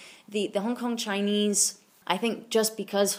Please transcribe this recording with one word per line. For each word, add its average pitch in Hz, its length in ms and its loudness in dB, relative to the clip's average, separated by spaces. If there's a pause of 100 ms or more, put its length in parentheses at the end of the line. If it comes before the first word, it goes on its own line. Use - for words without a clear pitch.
(280)
the, 202 180 -2
the - 140 -2
Hong 233 160 -2
Kong 240 200 -2
Chinese, 202 840 0 (260)
I 185 120 2
think 220 320 -2
just 214 260 2
because 196 420 0